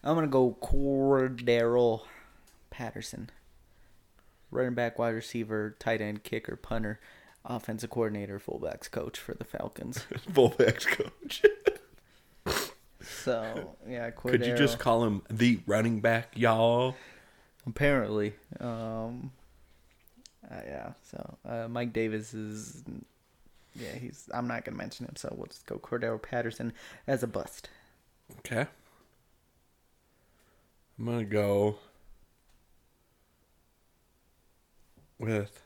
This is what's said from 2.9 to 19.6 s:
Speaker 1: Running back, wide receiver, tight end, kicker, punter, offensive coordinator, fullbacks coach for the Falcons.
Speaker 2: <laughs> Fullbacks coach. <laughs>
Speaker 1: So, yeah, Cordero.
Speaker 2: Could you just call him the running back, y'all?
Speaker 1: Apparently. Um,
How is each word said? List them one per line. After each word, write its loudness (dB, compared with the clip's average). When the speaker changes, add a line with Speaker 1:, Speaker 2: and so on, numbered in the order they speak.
Speaker 1:
Running 0
back, -2
wide 2
receiver, -4
tight 0
end, -4
kicker, -6
punter, -6
offensive -8
coordinator, -4
fullbacks -8
coach -8
for -10
the -10
Falcons. -8
Speaker 2:
<laughs> -10
Fullbacks 6
coach. -2
<laughs> -2
Speaker 1:
So, -6
yeah, -6
Cordero. -4
Speaker 2:
Could 4
you 2
just 4
call 4
him 2
the 4
running 4
back, 2
y'all? 4
Speaker 1:
Apparently. 2
Um, -8